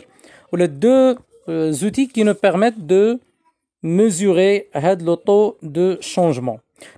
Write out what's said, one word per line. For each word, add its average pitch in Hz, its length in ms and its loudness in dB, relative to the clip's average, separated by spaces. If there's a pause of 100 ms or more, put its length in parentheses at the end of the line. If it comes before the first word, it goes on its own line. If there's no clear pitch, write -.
(520)
ou - 100 -6
les 175 60 2
deux, 247 480 2 (340)
euh, 160 360 -4
outils 254 280 -2
qui 220 100 0
nous 208 220 0
permettent 202 400 0 (100)
de 220 240 2 (640)
mesurer 190 920 0
هاد 170 260 0
le 165 140 0
taux 208 480 0
de 170 380 -2
changement. 127 580 -2 (380)